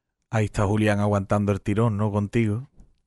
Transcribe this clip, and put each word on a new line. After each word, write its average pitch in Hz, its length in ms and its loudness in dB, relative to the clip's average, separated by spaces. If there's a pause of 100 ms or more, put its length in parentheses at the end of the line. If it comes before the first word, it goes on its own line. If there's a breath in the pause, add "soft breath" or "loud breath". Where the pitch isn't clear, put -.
(300)
Ahí 110 160 0
está 104 200 -2
Julián 107 340 2
aguantando 101 520 0
el 95 80 -2
tirón, 107 360 0
¿no? 107 140 -2
Contigo. 104 580 -2 (380)